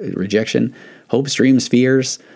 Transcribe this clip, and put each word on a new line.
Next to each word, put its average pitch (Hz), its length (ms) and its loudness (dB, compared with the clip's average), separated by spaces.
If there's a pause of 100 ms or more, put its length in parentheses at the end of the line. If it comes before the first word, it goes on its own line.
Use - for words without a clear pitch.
(140)
rejection, 110 600 -2 (340)
hopes, - 260 -2
dreams, 131 340 2
fears. 127 500 2 (180)